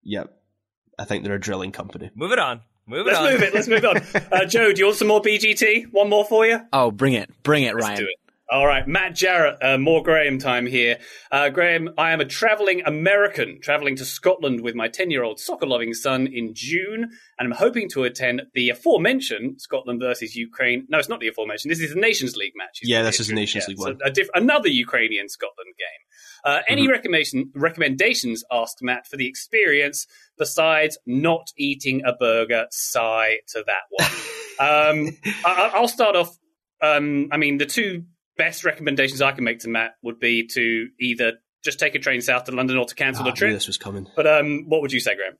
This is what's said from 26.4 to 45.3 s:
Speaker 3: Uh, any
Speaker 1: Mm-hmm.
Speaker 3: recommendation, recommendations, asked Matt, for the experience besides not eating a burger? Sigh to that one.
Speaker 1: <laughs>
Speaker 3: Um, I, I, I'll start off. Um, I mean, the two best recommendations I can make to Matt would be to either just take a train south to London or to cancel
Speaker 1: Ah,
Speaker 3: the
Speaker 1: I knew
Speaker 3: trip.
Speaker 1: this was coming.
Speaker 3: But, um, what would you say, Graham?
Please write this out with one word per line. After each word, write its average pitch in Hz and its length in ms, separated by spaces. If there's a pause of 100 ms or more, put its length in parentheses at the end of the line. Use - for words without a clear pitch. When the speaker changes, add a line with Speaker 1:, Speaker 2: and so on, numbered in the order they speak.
Speaker 3:
Uh, 143 240
any 262 140
Speaker 1:
Mm-hmm. 269 100
Speaker 3:
recommendation, 151 640
recommendations, 147 960
asked 117 280
Matt, 123 280
for - 80
the 131 100
experience 143 800 (320)
besides 156 680
not 160 440 (100)
eating 135 460
a 123 80
burger? 113 580
Sigh 113 680 (100)
to 110 180
that 98 240
one. - 260
Speaker 1:
<laughs> - 40 (380)
Speaker 3:
Um, 151 520 (340)
I, 175 80
I, 180 220
I'll 226 140
start 214 280
off. 170 180 (460)
Um, 147 500
I 147 60
mean, 143 220
the 147 80
two 185 380 (320)
best 165 280
recommendations 139 580
I 135 100
can 135 120
make 117 160
to - 80
Matt 113 240 (100)
would 117 180
be 117 280
to 117 400 (120)
either 120 340 (300)
just 139 140
take 151 160
a 147 40
train 131 220
south 123 240
to 127 80
London 127 240
or 127 80
to - 100
cancel 131 280
Speaker 1:
Ah, - 20
Speaker 3:
the 127 60
Speaker 1:
I - 20
knew - 60
Speaker 3:
trip. 208 160
Speaker 1:
this - 120
was 101 120
coming. 98 360
Speaker 3:
But, 156 120
um, 151 420
what 156 140
would 135 100
you 127 80
say, 104 160
Graham? 95 240